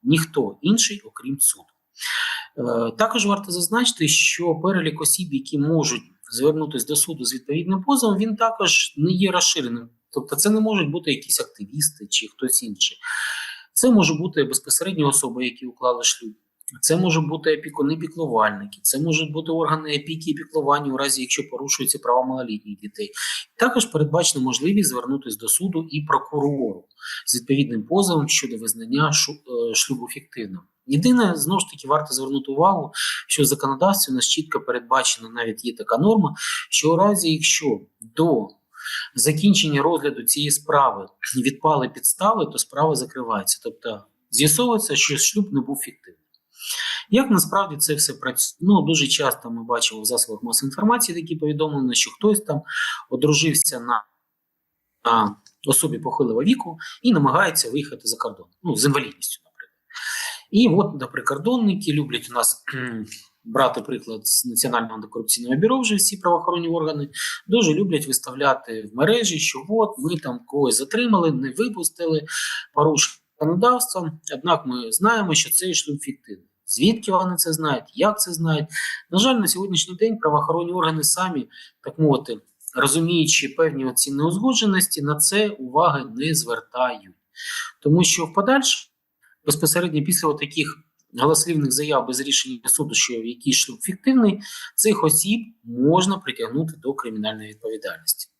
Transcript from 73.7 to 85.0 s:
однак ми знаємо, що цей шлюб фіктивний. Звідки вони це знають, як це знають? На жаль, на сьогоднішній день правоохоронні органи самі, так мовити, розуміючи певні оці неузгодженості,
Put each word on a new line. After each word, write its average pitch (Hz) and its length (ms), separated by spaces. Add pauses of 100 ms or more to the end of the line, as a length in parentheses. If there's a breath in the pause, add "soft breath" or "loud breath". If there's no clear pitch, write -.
однак 156 320
ми 123 260
знаємо, 196 420
що - 180
цей 185 220
шлюб 143 260
фіктивний. - 500 (160)
Звідки 214 460
вони 180 240
це 165 180
знають, 151 300 (100)
як 208 280
це 180 120
знають? 160 340 (440 loud breath)
На 180 80
жаль, 254 160
на 208 120
сьогоднішній 185 480
день 214 220
правоохоронні 160 560
органи 160 300
самі, 175 460 (340 loud breath)
так - 160
мовити, 131 400 (360)
розуміючи 151 760
певні 139 360
оці 131 260
неузгодженості, 185 880